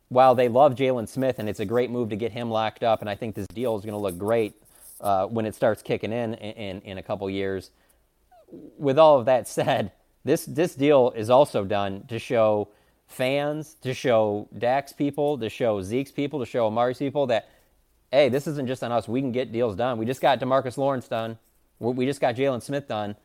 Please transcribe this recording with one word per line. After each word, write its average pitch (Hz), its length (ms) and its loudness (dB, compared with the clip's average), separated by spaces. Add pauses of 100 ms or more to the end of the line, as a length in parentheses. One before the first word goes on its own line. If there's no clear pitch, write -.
while 127 260 6
they 123 140 4
love 127 260 6
Jalen 127 340 -2
Smith, 131 300 -2
and 107 100 -4
it's 95 100 -6
a 110 60 -4
great 117 240 0
move 120 200 -4
to 110 60 -6
get 107 160 -4
him 117 200 -6
locked 110 320 -2
up, 110 180 2
and 104 80 -6
I 101 60 -6
think 110 180 -8
this 101 140 -8
deal 117 280 -4
is 98 80 -6
gonna 107 140 -8
look 95 220 -4
great, 110 340 0 (480)
uh, 98 240 2
when 110 220 -2
it 104 80 -6
starts 113 260 0
kicking 107 320 -4
in, 117 220 -4
in, 107 180 -12
in, 98 280 -10
in 95 180 -14
a 90 40 -12
couple 98 240 -6
years. 98 440 -4 (1080)
With 139 220 2
all 156 180 10
of 117 80 -2
that 123 220 2
<laughs> - 20 -14
said, 131 420 0 (320)
this, 160 220 0
this 156 300 -2
deal 135 400 6
is 110 140 -4
also 127 360 4
done 101 420 -4
to 113 120 -8
show 110 500 2 (380)
fans, 143 720 -4
to 127 120 -4
show 110 540 2 (100)
Dak's 123 360 -2
people, 143 460 -2
to 110 100 -6
show 107 320 -2
Zeke's 117 300 -4
people, 143 280 -6
to 120 60 -6
show 120 220 0
Amari's 120 320 0
people 139 280 -2
that, 113 220 -2 (640)
hey, 143 180 6
this 139 180 -2
isn't 143 200 -4
just 127 160 -6
on 117 80 -4
us. 113 160 -2
We 123 140 -2
can 135 100 -2
get 123 200 -4
deals 113 240 -2
done. 120 220 -2
We 113 80 -4
just 123 160 -4
got 139 180 2
DeMarcus 131 380 -2
Lawrence 135 300 -2
done. 113 300 -6 (420)
We, 113 140 -2
we 127 120 -2
just 139 160 -4
got 127 140 2
Jalen 131 260 0
Smith 143 260 -6
done. 107 380 -6